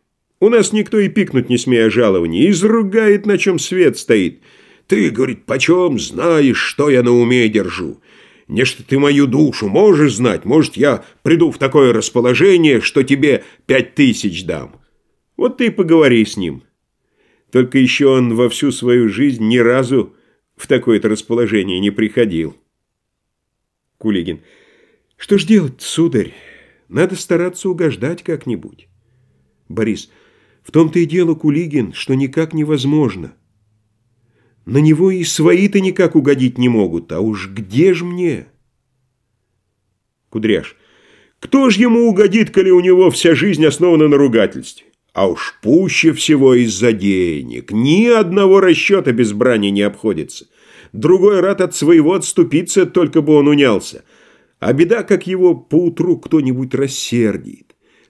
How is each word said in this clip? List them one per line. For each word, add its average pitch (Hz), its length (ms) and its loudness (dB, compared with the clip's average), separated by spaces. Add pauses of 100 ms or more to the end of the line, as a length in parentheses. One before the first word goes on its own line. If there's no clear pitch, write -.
(400)
У 208 100 4
нас 220 220 0
никто 214 280 -2
и 98 80 0
пикнуть 131 400 -2
не 123 80 0
смея 120 300 0
о 113 40 2
жаловании, 98 600 0
изругает, 208 760 0
на 202 140 0
чем 185 200 -2
свет 170 380 0
стоит. 101 460 -2 (440)
«Ты, 202 240 0
говорит, 123 340 -6
почем 160 540 0
знаешь, 143 600 -2
что - 300 -4
я 127 140 2
на 120 100 2
уме 120 360 2
держу? 92 520 -6 (460)
Нечто - 360 -4
ты 135 160 -2
мою 143 280 2
душу 127 420 0
можешь 151 460 4
знать? 104 320 -2
Может, 135 320 0
я 127 260 0 (180)
приду 160 280 0
в - 80 -12
такое 135 340 2
расположение, 123 880 2
что - 220 -2
тебе 135 420 0 (220)
пять 127 280 -2
тысяч 101 520 -2
дам?» 78 340 -10 (560)
Вот - 220 -4
ты 247 80 0
и 214 40 0
поговори 156 540 2
с - 140 -10
ним. 76 240 -8 (920)
Только 127 260 2
еще 135 340 2
он 123 220 0
во 120 140 2
всю 135 240 -4
свою 123 380 0
жизнь 113 360 -2
ни 120 120 2
разу 123 560 0 (420)
в - 100 -20
такое-то 113 440 0
расположение 104 720 -4
не 101 100 0
приходил. 98 640 -2 (1400)
Кулигин. 90 420 -6 (760)
Что - 200 -2
ж 160 80 -2
делать, 170 380 0
сударь? 139 500 -2 (560)
Надо 175 280 -2
стараться 180 520 -4
угождать 160 540 -6
как-нибудь. - 640 -10 (800)
Борис. 110 420 -6 (520)
В - 80 -20
том-то 160 280 0
и 170 60 2
дело, 165 300 -2
Кулигин, 151 580 -4
что - 220 -6
никак 139 400 -4
невозможно. 143 800 -2 (1300)
На 131 120 -2
него 156 320 4
и 185 140 -4
свои-то 180 560 0
никак 180 340 0
угодить 131 440 0
не 123 100 2
могут, 90 440 -2
а 82 80 -6
уж 98 280 -6
где 110 460 0
ж 165 80 -6
мне? 175 460 -6 (1800)
Кудряш. 107 480 -4 (640)
Кто 269 300 2
ж 196 60 0
ему 233 300 2
угодит, 208 440 2
коли 190 200 2
у 180 100 6
него 180 300 4
вся 165 240 2
жизнь 160 300 0
основана 156 440 2
на 143 100 4
ругательстве? 110 680 -2 (260)
А 95 120 -2
уж - 360 -8
пуще 156 500 2
всего 135 420 2
из-за 113 380 0
денег. 87 800 -4
Ни 151 360 2
одного 196 520 4
расчета 180 520 2
без 113 200 0
брани 107 360 0
не 101 120 -2
обходится. 101 680 -6 (440)
Другой 185 480 2
рад 190 220 0
от 165 120 -4
своего 160 380 2
отступиться, 175 720 0
только 160 380 0
бы 151 140 0
он 143 120 4
унялся. 139 560 0 (540)
А 107 160 -2
беда, 175 280 0
как - 240 -2
его 180 280 0
поутру 170 640 -2
кто-нибудь 131 560 -2
рассердит. 120 1000 -4 (360)